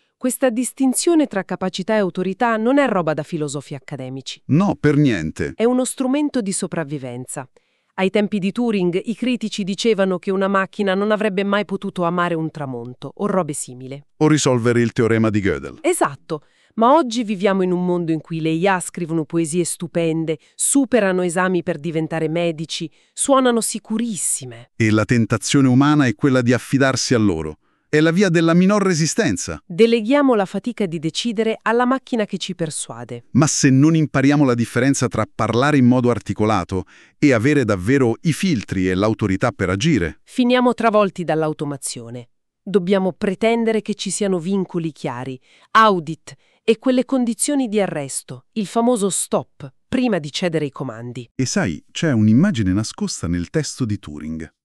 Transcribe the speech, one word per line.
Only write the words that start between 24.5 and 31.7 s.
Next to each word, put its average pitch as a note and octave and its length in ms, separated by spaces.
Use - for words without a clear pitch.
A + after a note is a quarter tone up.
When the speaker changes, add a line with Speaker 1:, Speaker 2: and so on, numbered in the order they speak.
Speaker 2:
E A2 140
la G#2+ 160
tentazione B2 640
umana C#3+ 360
è A2+ 100
quella B2+ 280
di A#2+ 100
affidarsi C3 640
a A#2 40
loro. D#2+ 380
È D3 120
la D#3+ 100
via F#3+ 180
della E3 240
minor F#3 300
resistenza. D#3 840
Speaker 1:
Deleghiamo A#3 680
la G3+ 100
fatica G3+ 400
di E3+ 140
decidere G#3+ 640
alla A#3 240